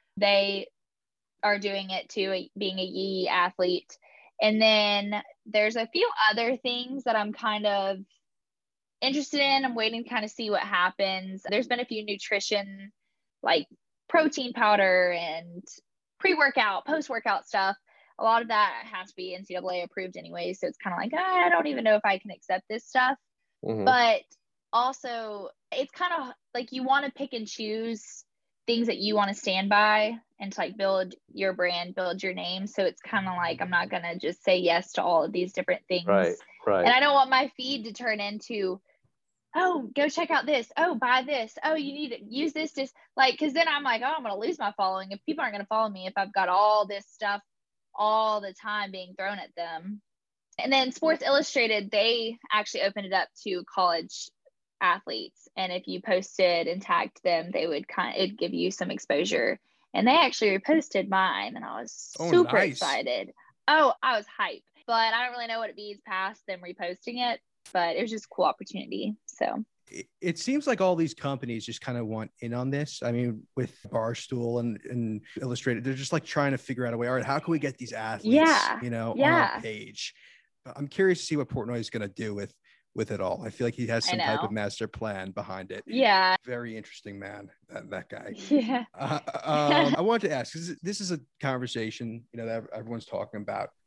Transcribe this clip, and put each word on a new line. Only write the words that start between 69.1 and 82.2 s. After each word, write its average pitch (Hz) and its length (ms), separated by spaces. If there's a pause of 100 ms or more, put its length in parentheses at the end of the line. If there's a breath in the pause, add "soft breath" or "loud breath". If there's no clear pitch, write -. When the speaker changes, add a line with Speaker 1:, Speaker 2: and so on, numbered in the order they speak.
Speaker 1:
So - 400 (220)
Speaker 3:
It, - 200 (140)
it 170 160
seems 277 300
like 214 140
all 185 140
these 160 200
companies 123 500
just - 160
kinda 120 240
want 110 260 (100)
in 120 120
on 127 160
this. 143 320
I 120 100
mean, 120 440
with 123 200 (140)
Barstool 120 680
and, 117 260
and 113 400 (160 loud breath)
Illustrated, 123 420
they're 135 120
just, 135 180
like, 160 120
trying 143 260
to 135 80
figure 123 260
out 117 80
a 117 40
way, 120 100
"All 127 80
right, 131 100
how 143 140
can 170 120
we 160 80
get 135 180
these 117 160
athletes, 113 420
Speaker 1:
Yeah. 311 480
Speaker 3:
you 120 80
know, 113 220
on - 40
Speaker 1:
Yeah. 294 380
Speaker 3:
our 226 60
page?" - 520 (500 soft breath)
But 127 140
I'm 139 100
curious 185 340
to - 40
see 151 120
what 135 120
Portnoy 120 300
is 110 100
gonna 107 180
do 104 280